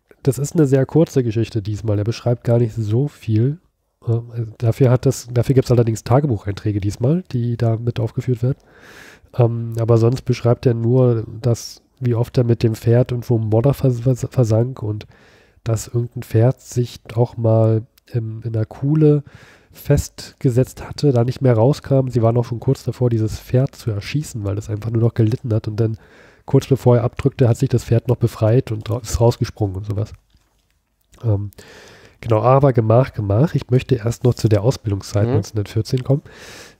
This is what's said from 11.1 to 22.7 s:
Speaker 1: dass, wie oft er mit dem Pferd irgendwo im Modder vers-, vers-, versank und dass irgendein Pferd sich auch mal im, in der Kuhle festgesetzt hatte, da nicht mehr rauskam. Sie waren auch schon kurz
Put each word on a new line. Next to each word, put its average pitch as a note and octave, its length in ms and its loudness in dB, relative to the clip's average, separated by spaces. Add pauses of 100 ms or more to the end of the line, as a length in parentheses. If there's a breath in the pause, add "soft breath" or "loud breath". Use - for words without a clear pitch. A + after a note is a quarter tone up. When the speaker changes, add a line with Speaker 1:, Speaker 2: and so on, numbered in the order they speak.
Speaker 1:
dass, - 420 -4 (180)
wie A#2+ 140 -2
oft A#2 240 -2
er B2 60 2
mit A#2 180 0
dem A2+ 120 0
Pferd A#2+ 360 2
irgendwo B2 260 -2
im A2 120 -2
Modder A#2 260 2
vers-, B2+ 260 0
vers-, B2 300 -2
versank A#2+ 520 0
und G#2+ 240 -8 (580 soft breath)
dass A2+ 240 -4
irgendein A#2+ 340 -6
Pferd A#2 380 2
sich - 400 -6 (140)
auch A#2+ 220 -2
mal A2 460 2 (300)
im, A2+ 320 -6
in A2+ 80 -6
der A2 140 -2
Kuhle D3 580 2 (480 loud breath)
festgesetzt - 1160 -2
hatte, - 240 0
da A#2+ 120 2
nicht B2 180 -4
mehr B2+ 120 4
rauskam. C3 540 2
Sie A#2+ 140 0
waren A2+ 160 2
auch A#2 60 0
schon A#2 160 -8
kurz - 240 -2